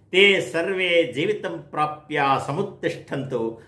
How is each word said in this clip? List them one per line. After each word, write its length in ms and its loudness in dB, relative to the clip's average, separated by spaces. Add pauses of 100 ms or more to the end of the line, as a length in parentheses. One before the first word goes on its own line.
(140)
తే 280 6
సర్వే 720 0
జీవితం 480 -4 (100)
ప్రాప్య 760 0
సముత్తిష్టంతు 1080 -4 (100)